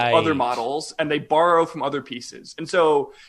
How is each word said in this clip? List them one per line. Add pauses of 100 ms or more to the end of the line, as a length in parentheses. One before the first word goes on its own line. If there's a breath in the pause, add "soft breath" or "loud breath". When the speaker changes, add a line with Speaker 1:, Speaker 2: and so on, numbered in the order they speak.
(140)
Speaker 1:
other
Speaker 2:
Right.
Speaker 1:
models,
and
they
borrow
from
other
pieces.
And
so (140 loud breath)